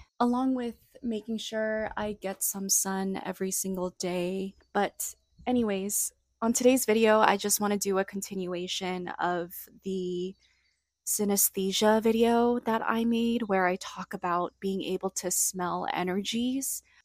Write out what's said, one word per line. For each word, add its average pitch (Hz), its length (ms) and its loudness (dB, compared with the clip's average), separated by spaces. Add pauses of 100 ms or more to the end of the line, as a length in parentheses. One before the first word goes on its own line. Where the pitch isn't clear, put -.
(200)
along 254 360 2
with 240 200 -6 (260)
making 220 360 -4
sure 220 580 -4
I 214 240 -4
get 190 240 -6
some 196 240 -4
sun 190 560 0
every 190 280 -4
single 185 400 -4
day. 185 640 -4 (180)
But - 420 -2 (320)
anyways, 208 640 0 (300)
on 233 100 2
today's 254 340 6
video, 220 360 6
I 202 160 6
just 208 240 0
wanna 208 160 2
do 196 200 0
a 190 60 2
continuation 180 1040 -4 (120)
of 175 340 -2 (320)
the 185 500 -4 (720)
synesthesia 202 960 2
video 233 640 4
that 220 200 0
I 226 200 0
made 233 380 0
where 190 240 2
I 185 100 0
talk - 360 -12
about 175 460 -2
being 196 220 -2
able 185 300 -4
to - 200 -4
smell 180 640 -2
energies. 226 880 -2 (220)